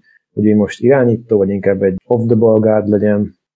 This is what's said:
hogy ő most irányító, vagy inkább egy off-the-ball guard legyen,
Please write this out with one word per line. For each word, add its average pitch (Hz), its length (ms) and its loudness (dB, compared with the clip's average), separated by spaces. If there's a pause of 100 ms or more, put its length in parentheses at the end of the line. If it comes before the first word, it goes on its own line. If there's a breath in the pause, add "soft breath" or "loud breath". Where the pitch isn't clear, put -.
(340 soft breath)
hogy 104 120 -2
ő 107 100 2
most 104 260 -2
irányító, 120 560 0
vagy 98 120 0
inkább 98 320 -2
egy 98 140 0 (100)
off-the-ball 113 540 0
guard 107 280 0
legyen, 104 500 -2 (180)